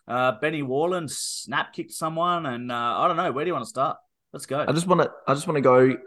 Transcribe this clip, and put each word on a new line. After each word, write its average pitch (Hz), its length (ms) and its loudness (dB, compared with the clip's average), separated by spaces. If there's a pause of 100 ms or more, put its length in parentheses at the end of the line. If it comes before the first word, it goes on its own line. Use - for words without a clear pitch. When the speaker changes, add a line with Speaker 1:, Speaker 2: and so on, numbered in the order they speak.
Speaker 1:
Uh, 127 340 0
Benny 156 220 -2
Warland 160 480 -2
snap - 600 -6
kicked - 200 -10
someone, 165 540 -2
and, 123 240 -6
uh, 120 40 -4 (260)
I 165 80 2
don't 170 80 0
know. 165 160 0
Where 143 120 -4
do 180 40 -2
you 170 60 -2
wanna 120 120 -6
start? 139 300 -2 (360)
Let's - 140 -14
go. 143 200 -2
Speaker 2:
I 123 60 2
just 170 140 0
wanna, 170 220 4 (180)
I 135 80 2
just 143 140 -2
wanna 151 120 0
go 127 360 8 (100)